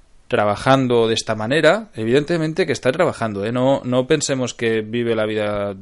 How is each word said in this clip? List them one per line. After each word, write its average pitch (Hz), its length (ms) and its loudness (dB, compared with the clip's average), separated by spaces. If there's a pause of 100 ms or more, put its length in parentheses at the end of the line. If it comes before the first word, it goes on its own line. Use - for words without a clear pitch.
(280)
trabajando 120 800 2
de 113 60 2
esta 110 220 -2
manera, 160 580 2
evidentemente 156 720 0
que 151 60 -2
está 127 200 -2
trabajando, 113 540 -2
¿eh? 113 60 -2
No, 127 320 2
no 127 240 0
pensemos 135 460 -2
que 113 280 0
vive 117 340 -2
la 110 100 0
vida 104 560 -2